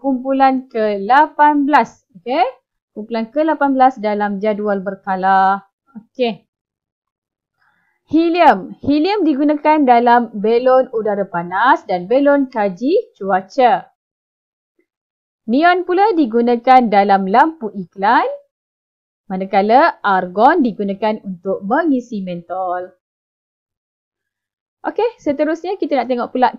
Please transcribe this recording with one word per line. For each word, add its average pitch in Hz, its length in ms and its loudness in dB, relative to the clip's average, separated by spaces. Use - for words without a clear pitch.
kumpulan 262 640 0
ke 214 320 -2
lapan 294 640 2
belas. 269 400 0
Okey, 262 240 -4
kumpulan 220 400 -10
ke 302 160 -2
lapan 285 320 -2
belas 254 240 4
dalam 208 400 -4
jadual 208 400 -4
berkala. 190 800 0
Okey. 226 500 -8
Helium. 311 720 2
Helium 349 400 0
digunakan 302 640 2
dalam 240 500 4
belon 247 560 2
udara 208 380 -4
panas 185 580 0
dan 180 240 -4
belon 277 400 2
kaji 233 640 -4
cuaca. 196 720 -2
Neon 349 380 2
pula 381 320 2
digunakan 240 720 2
dalam 196 420 2
lampu 254 420 0
iklan, 208 540 -2
manakala 208 720 2
argon 208 640 2
digunakan 208 580 -4
untuk 190 400 -8
mengisi 247 560 -2
mentol. 180 760 -8
Okey, 453 360 -4
seterusnya 320 560 -4
kita 294 240 -2
nak 233 80 -4
tengok 240 240 -4
pula 254 160 2